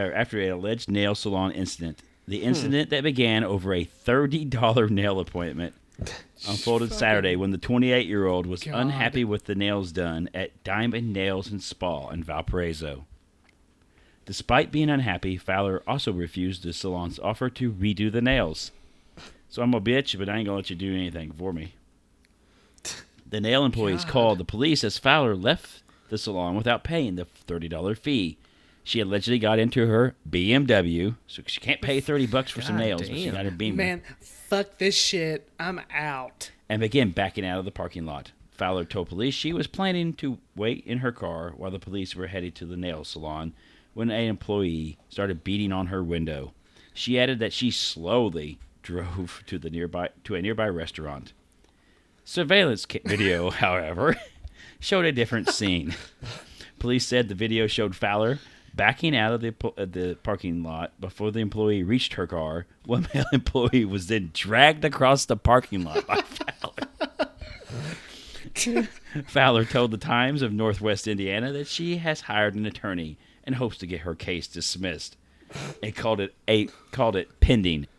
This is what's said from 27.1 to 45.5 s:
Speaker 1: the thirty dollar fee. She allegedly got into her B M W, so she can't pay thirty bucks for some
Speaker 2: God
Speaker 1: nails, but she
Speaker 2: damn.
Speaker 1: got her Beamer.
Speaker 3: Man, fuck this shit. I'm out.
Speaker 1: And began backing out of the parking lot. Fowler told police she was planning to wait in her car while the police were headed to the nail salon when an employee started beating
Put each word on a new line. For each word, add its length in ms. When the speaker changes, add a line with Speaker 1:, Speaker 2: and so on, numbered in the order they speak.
Speaker 1:
the 100
thirty 420
dollar 260
fee. 440
She 160
allegedly 380
got 200
into 280
her 280
B 240
M 140
W, 480
so 200
she 140
can't 220
pay 180
thirty 260
bucks 240
for 120
some 140
Speaker 2:
God 80
Speaker 1:
nails, 180
but 80
she 160
Speaker 2:
damn. 80
Speaker 1:
got 100
her 60
Beamer. 260
Speaker 3:
Man, 260
fuck 580
this 180
shit. 520
I'm 200
out. 580
Speaker 1:
And 100
began 300
backing 340
out 140
of 80
the 40
parking 360
lot. 260
Fowler 360
told 220
police 260
she 180
was 140
planning 480
to 240
wait 300
in 120
her 140
car 440
while 140
the 80
police 380
were 120
headed 280
to 100
the 100
nail 280
salon 480
when 160
an 140
employee 720
started 340
beating 280